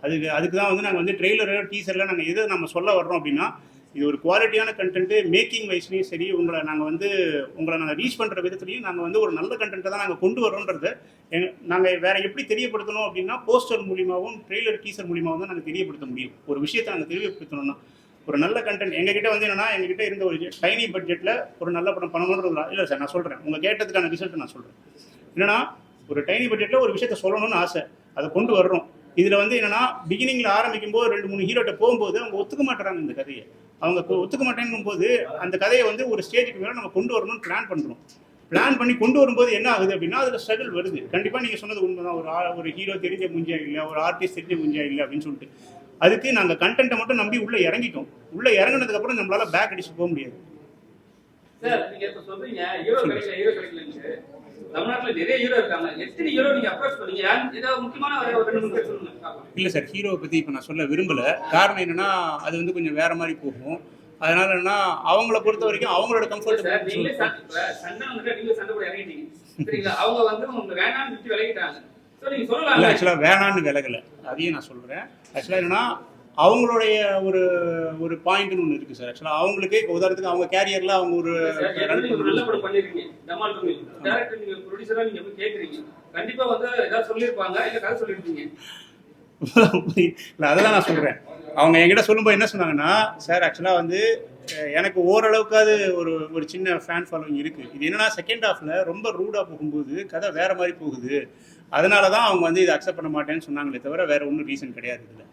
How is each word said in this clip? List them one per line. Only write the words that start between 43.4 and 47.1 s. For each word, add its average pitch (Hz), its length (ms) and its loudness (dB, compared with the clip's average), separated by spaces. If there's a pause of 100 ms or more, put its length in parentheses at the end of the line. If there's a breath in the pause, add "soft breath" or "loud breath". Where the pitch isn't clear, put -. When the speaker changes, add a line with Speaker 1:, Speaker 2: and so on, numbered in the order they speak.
Speaker 1:
இல்ல, 151 260 -6
ஒரு 156 140 -4
ஆர்டிஸ்ட் 180 360 -2
தெரிஞ்ச 170 200 -4
மூஞ்சியா 151 300 0
இல்ல 143 180 -2
அப்படின்னு 143 160 -6
சொல்லிட்டு, 147 280 -10 (500 loud breath)
அதுக்கு 226 340 6
நாங்க 185 200 2
கண்டென்ட்டை 233 460 2
மட்டும் 233 180 -2